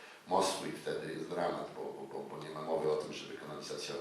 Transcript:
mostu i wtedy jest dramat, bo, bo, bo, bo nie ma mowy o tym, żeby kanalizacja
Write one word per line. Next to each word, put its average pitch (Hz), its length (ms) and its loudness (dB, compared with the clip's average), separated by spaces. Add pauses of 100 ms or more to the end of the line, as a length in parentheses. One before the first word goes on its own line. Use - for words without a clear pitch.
(280)
mostu - 380 6
i - 60 -2
wtedy - 400 0
jest 80 160 -4
dramat, - 480 2
bo, 69 60 -4
bo, - 300 -6
bo, - 240 -6
bo 78 80 -6
nie 78 60 -6
ma 78 120 -4
mowy 80 300 4
o 76 40 6
tym, - 160 0
żeby - 260 -6
kanalizacja - 640 -4